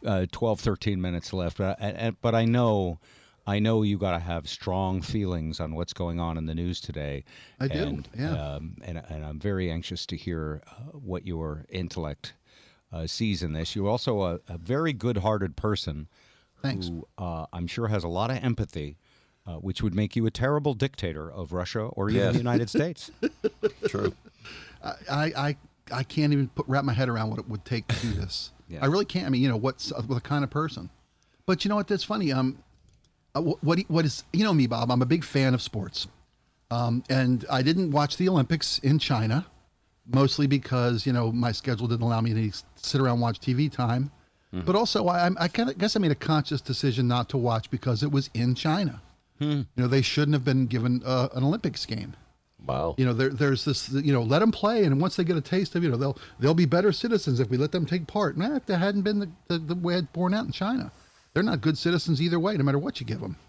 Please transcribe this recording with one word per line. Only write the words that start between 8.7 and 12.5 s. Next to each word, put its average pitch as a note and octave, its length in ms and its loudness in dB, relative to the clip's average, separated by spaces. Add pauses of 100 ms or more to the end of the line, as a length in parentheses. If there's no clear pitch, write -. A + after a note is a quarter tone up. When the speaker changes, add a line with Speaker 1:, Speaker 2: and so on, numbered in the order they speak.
Speaker 1:
and, E2 260 -10
and D#2 160 -10
I'm D2+ 140 -10
very F#2 320 -2
anxious E2 360 -8
to F2 100 -8
hear, D#2 500 -6
uh, C#3+ 320 -18
what F#2 280 -8
your D#2+ 440 -6
intellect, E2+ 640 -8 (580)